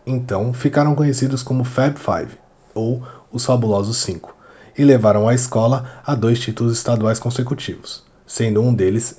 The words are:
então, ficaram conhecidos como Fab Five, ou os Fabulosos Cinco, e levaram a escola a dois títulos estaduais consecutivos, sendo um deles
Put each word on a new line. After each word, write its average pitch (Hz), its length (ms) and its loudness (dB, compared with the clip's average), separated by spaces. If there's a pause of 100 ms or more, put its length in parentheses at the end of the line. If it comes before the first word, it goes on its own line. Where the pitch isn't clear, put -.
então, 123 480 -4
ficaram 147 440 0
conhecidos 135 480 0
como 127 200 0
Fab 139 360 0
Five, - 380 -4 (360)
ou 117 300 -4 (280)
os 123 140 -6
Fabulosos 110 520 0
Cinco, - 380 -8 (420)
e 143 60 2
levaram 110 420 6
a 117 80 4
escola 123 520 0 (200)
a 147 80 -2
dois 117 240 2
títulos 117 400 -2
estaduais 110 400 0
consecutivos, - 880 -6 (240)
sendo 110 340 0
um 123 120 4
deles 101 460 0